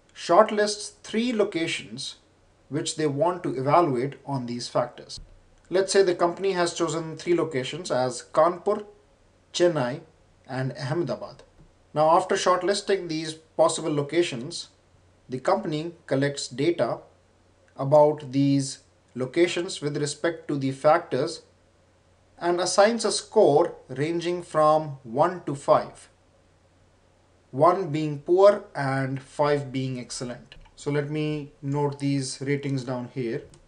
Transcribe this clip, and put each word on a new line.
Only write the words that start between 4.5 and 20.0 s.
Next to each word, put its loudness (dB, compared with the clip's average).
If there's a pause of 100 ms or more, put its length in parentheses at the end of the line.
factors. -6 (500)
Let's 0
say 6
the 2
company 0
has 0
chosen -4
three 0
locations -4
as -2 (100)
Kanpur, 2 (720)
Chennai, 2 (460)
and -6
Ahmedabad. -6 (480)
Now, 4
after 4
shortlisting 0
these -6
possible 0
locations, -4 (600)
the -8
company -2 (100)
collects -2
data -2 (800)
about 4
these 0 (320)
locations -2
with -4
respect -4